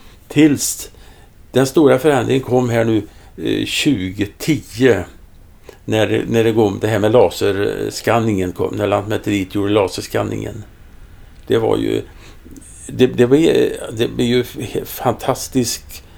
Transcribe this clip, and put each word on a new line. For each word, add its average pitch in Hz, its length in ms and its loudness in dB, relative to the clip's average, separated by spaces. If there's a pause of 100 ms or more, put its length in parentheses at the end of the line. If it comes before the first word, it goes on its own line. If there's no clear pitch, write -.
(280)
Tills - 600 2 (640)
den 131 140 4
stora 135 320 4
förändringen 131 440 0
kom 123 280 0
här 117 140 2
nu, 110 180 2 (420)
eh, 104 220 -2
tjugo 98 600 -2 (120)
tio. 113 680 0 (800)
När, 107 440 0
när 113 160 2
det 113 80 2
kom, 104 280 2
det 104 80 -2
här 110 100 0
med 107 140 2
laserskanningen 101 1400 0
kom, - 240 -4
när 104 100 0
Lantmäteriet 101 680 -2
gjorde 101 180 0
laserskanningen. 107 920 -2 (840)
Det 113 120 2
var 107 180 0
ju, 110 260 -2 (840)
det, 123 200 2
det 123 200 2
blev, 135 460 4 (200)
det 117 160 -2
blev 117 200 -2
ju 123 140 2
he-, 120 420 -8
fantastisk, - 1160 -4 (160)